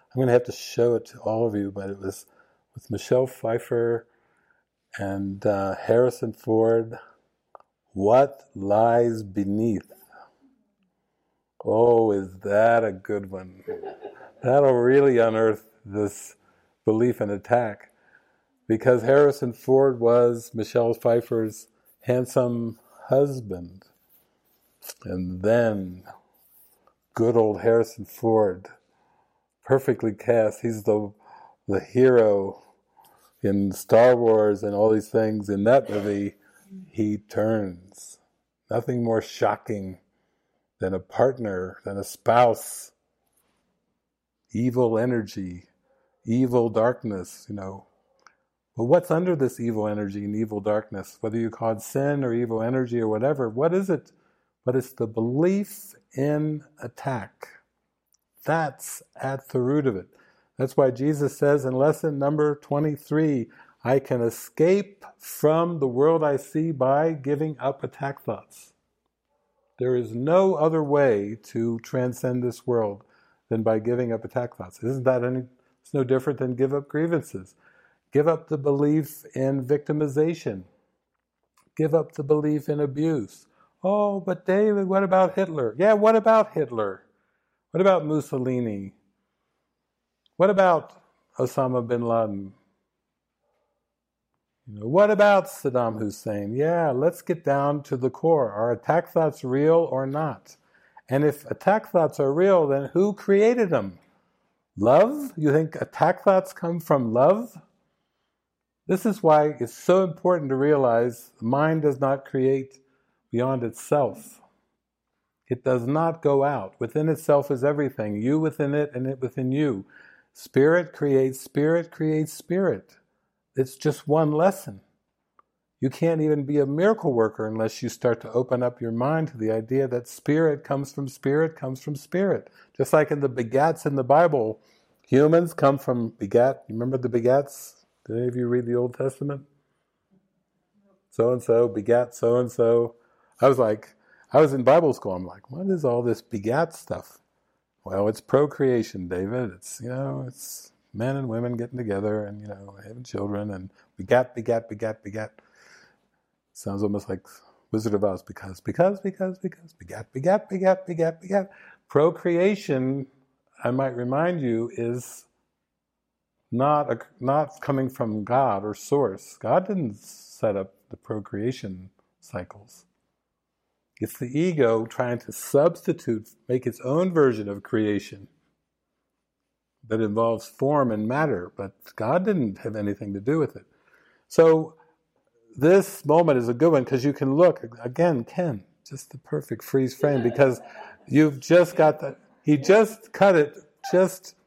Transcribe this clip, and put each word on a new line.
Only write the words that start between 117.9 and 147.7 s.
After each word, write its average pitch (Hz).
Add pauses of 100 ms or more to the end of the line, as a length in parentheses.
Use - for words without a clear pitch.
You 131
within 147
it 147
and 127
it 135
within 127
you. 135 (480)
Spirit 156
creates, 135
spirit 160
creates 156
spirit. 175 (580)
It's 131
just -
one 151
lesson. 151 (960)
You 131
can't 165
even 151
be 147
a 139
miracle 175
worker 113
unless 110
you 123
start 117
to -
open 123
up 123
your 117
mind 151
to -
the 110
idea 113
that 120
spirit 151
comes 139
from 139
spirit, 151
comes 131
from 147
spirit. 180 (260)
Just -
like 151
in 147
the 139
begats 131
in 143
the 135
Bible, 139 (460)
humans 160
come 139
from 120
begat. 120
You 113
remember 123
the 127
begats? 123 (220)
Did 110
any 123
of 123
you 123
read 123
the 120
Old 123
Testament? 139 (1700)
So-and-so 120
begat 117
so-and-so. 117 (460)
I 127
was 131
like, 107 (380)
I 139
was 143
in 131
Bible 143
school. -
I'm 90
like, 87
"What 170
is 180
all 123
this 120
begat 120
stuff?" - (640)